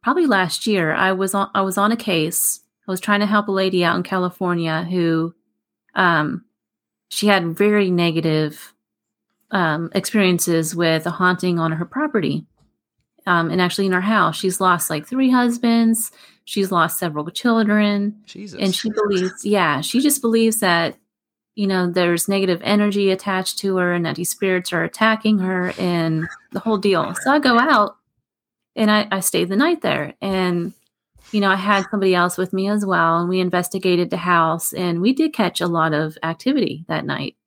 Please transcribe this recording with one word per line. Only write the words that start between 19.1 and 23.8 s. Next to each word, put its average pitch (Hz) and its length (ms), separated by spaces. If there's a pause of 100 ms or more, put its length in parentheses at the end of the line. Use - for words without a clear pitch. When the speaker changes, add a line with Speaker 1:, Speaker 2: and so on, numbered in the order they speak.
Speaker 1:
yeah, 170 360
she 233 200
just 285 200
believes 226 400
that, 170 360 (580)
you 202 120
know, 185 240
there's 175 360
negative 190 360
energy 202 480
attached 190 480
to 190 180
her 175 160